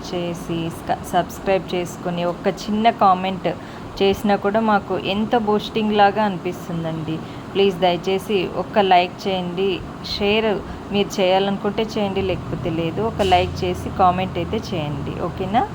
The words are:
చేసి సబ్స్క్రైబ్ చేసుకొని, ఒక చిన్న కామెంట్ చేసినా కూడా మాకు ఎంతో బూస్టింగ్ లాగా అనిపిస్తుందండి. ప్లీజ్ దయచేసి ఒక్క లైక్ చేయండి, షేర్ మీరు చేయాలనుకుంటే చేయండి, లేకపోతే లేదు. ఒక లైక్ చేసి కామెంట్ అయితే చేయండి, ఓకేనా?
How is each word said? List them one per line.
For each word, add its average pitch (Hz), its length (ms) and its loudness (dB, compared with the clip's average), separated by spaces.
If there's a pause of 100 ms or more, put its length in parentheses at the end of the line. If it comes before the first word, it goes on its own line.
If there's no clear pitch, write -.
చేసి 175 500 -4 (540)
సబ్స్క్రైబ్ 185 600 0
చేసుకొని, 175 500 -4
ఒక 175 240 0
చిన్న 214 420 2
కామెంట్ 185 580 2 (520)
చేసినా 196 360 4
కూడా 202 240 2
మాకు 202 380 2
ఎంతో 214 400 0
బూస్టింగ్ 214 580 0
లాగా 202 280 6
అనిపిస్తుందండి. 165 920 -4 (380)
ప్లీజ్ 196 220 4
దయచేసి 185 640 0 (180)
ఒక్క 185 220 0
లైక్ 185 360 4 (140)
చేయండి, 185 400 -2 (460)
షేర్ 214 360 2 (420)
మీరు 202 280 0
చేయాలనుకుంటే 196 600 2
చేయండి, 196 400 -2
లేకపోతే 175 480 -2
లేదు. 165 320 -2
ఒక 220 200 -2
లైక్ 185 320 4 (100)
చేసి 180 340 -2
కామెంట్ 185 400 2
అయితే 175 220 -2 (100)
చేయండి, 147 500 -4
ఓకేనా? 190 440 0 (100)